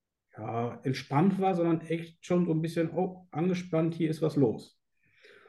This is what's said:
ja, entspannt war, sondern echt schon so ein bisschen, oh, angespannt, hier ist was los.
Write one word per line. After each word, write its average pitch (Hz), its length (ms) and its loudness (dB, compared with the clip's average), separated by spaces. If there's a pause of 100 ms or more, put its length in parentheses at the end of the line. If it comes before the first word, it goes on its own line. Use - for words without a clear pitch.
(360)
ja, 117 460 -6
entspannt 147 560 2
war, 185 160 2
sondern 170 280 2
echt - 440 -8
schon 180 200 2
so 160 60 2
ein 160 100 0
bisschen, 165 280 -2
oh, 185 400 -4
angespannt, 165 640 0
hier 160 160 0
ist 156 100 -6
was 156 140 0
los. - 460 0 (680)